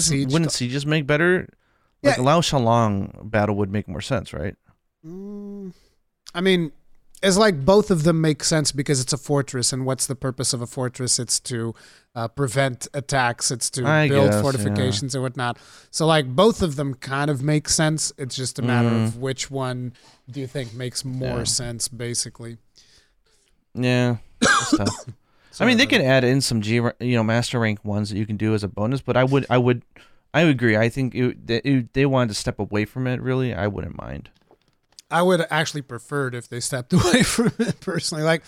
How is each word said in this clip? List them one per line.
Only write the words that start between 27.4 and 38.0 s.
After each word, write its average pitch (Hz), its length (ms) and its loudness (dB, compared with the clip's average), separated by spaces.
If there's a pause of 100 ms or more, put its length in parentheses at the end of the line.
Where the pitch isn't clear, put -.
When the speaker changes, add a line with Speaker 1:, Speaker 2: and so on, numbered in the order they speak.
Speaker 1:
rank 107 240 -2
ones 104 260 -2
that 101 60 -6
you 107 100 -2
can 107 100 -4
do 110 180 0
as 101 100 0
a 95 40 -4
bonus, 120 340 -2
but 120 140 -2
I 127 80 6
would, 135 260 2
I 123 80 4
would, 123 240 2 (520)
I 160 100 4
would 160 60 6
agree. 120 280 2
I 117 100 4
think 127 260 -4
it, - 320 -2
they, 113 120 0
it, 131 340 0
they 135 140 2
wanted 127 220 2
to 104 60 -6
step - 240 -6
away 104 280 -2
from 131 200 -8
it. 123 140 -4
Really, 127 340 -2
I 101 120 -2
wouldn't - 340 -6
mind. 65 300 -12 (800)
Speaker 2:
I 165 100 2
would 180 300 4
actually 151 320 -2
prefer 131 460 -6
it 120 60 -8
if 120 140 -12
they 120 100 -10
stepped 123 340 -6
<laughs> - 20 4
away 254 280 4
from - 360 2
it 220 220 -2
personally. 165 440 -4